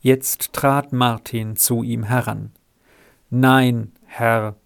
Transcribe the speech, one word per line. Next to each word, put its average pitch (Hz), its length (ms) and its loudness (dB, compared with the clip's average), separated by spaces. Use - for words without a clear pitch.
Jetzt - 520 0
trat 139 400 0
Martin 113 600 -2
zu 117 280 -2
ihm 117 200 -4
heran. 110 480 -4
Nein, 127 640 4
Herr 113 500 -2